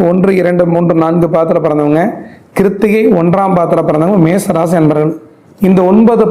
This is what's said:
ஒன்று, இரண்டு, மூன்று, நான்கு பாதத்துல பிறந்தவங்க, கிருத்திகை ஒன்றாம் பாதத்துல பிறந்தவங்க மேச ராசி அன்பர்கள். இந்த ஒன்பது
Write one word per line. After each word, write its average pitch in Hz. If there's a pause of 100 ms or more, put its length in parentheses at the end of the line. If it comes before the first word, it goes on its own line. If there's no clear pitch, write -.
(100)
ஒன்று, 190 (100)
இரண்டு, 175
மூன்று, 170 (100)
நான்கு 170
பாதத்துல 165
பிறந்தவங்க, 151 (540)
கிருத்திகை 202 (180)
ஒன்றாம் 190
பாதத்துல 165
பிறந்தவங்க 170
மேச 196
ராசி 165
அன்பர்கள். 151 (560)
இந்த 190 (100)
ஒன்பது 226